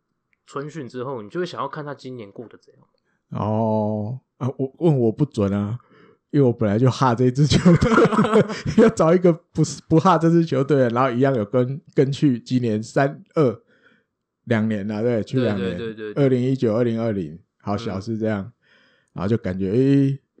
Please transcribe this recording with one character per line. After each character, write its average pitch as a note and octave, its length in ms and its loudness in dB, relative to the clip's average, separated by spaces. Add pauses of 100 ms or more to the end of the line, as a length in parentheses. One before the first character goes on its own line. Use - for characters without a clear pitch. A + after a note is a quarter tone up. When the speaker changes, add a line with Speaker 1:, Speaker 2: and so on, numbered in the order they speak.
(460)
Speaker 1:
春 C#3+ 240 -10
训 D3 180 -12
之 B2 160 -10
后， C3 160 -10
你 G#2 80 -14
就 E3 100 -10
会 F3+ 60 -4
想 B2 160 -10
要 C#3 80 -6
看 D3+ 160 -12
他 D3 100 -10
今 C3 220 -14
年 G2+ 160 -16
过 A2+ 160 -16
得 - 80 -20
怎 - 160 -20
样 - 80 -20
吗？ - 80 -20 (580)
Speaker 2:
哦， G#2+ 720 -2 (180)
啊， B2+ 180 -4
我， C3+ 220 -6
问 D3+ 220 2
我 A2+ 120 2
不 D3 140 -2
准 G2 260 -2
啊， G2+ 260 -4 (520)
因 D3 100 2
为 C3+ 60 6
我 A#2+ 40 4
本 A2+ 160 -2
来 G2+ 120 2
就 B2+ 120 4
哈 B2+ 240 0
这 B2+ 160 2
支 C#3 160 2
球 - 120 2 (180)
队， A#3 160 2 (840)
<laughs> A3 60 4
要 - 60 8
找 E3 260 2
一 F#3 40 4
个 F3 120 4 (220)
不 D#3+ 100 0
是， - 240 -6
不 D#3+ 140 4
哈 F3+ 160 4
这 E3 140 2
支 E3+ 140 4
球 C#3 200 0
队 C#3+ 140 2
的， B2+ 120 4
然 A#2+ 140 0
后 C3+ 60 0
一 A#2+ 100 0
样 C3+ 140 4
有 A2 100 0
跟， B2+ 340 -2 (160)
跟 C3+ 160 2
去 C3+ 300 0
今 B2+ 200 -2
年 A2 220 -2
三 C#3+ 400 -4 (120)
二， C3+ 260 0 (840)
两 A2 220 0
年 G#2 200 -4
了， G#2+ 160 -6
对， A#2 200 0
去 C3 180 -4
两 G#2 180 0
年， F#2+ 180 -6
Speaker 1:
对， A2+ 120 -8
对， A2 60 -12
对， - 0 -
对， G#2+ 200 -12
对。 C#3+ 100 2
Speaker 2:
二 C3+ 40 4
零 B2+ 140 2
一 C3 140 -2
九、 A2+ 180 0
二 B2 100 2
零 A2+ 160 -2
二 A2+ 120 -2
零， E2+ 260 -6 (220)
好 G2+ 160 -6
小 G2+ 240 -8
是 A2 160 -8
这 G#2+ 100 -4
样， G#2+ 140 -2
Speaker 1:
嗯。 A2+ 120 -12 (600)
Speaker 2:
然 - 100 -10
后 F#2 60 -4
就 A#2 80 0
感 F#2 220 -4
觉， F#2+ 140 -4
诶， C#3 460 2 (220)